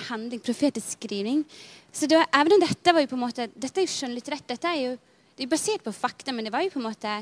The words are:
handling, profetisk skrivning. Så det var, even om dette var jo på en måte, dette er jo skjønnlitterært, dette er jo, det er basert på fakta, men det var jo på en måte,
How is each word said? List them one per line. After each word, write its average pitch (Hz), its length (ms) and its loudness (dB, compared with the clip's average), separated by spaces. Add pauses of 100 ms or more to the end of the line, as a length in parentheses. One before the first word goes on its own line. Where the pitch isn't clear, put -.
(120)
handling, 233 340 -8
profetisk 240 480 -2
skrivning. 220 480 -2 (480)
Så - 160 -4
det 311 140 6
var, 320 180 2
even 320 160 6
om 381 80 8
dette 349 320 2
var 320 80 6
jo 269 80 0
på 254 80 -6
en 247 60 -2
måte, 240 260 -6
dette 262 320 -4
er 349 60 0
jo - 80 -6
skjønnlitterært, 254 560 -8
dette 285 180 -2
er 330 140 0
jo, 254 100 -2 (400)
det 262 120 -6
er 247 40 -2
basert 359 320 0
på 214 120 -6
fakta, - 400 -6
men 226 120 -4
det 208 80 -8
var 285 80 0
jo 381 140 0
på - 20 -2
en 233 80 -4
måte, 214 360 -6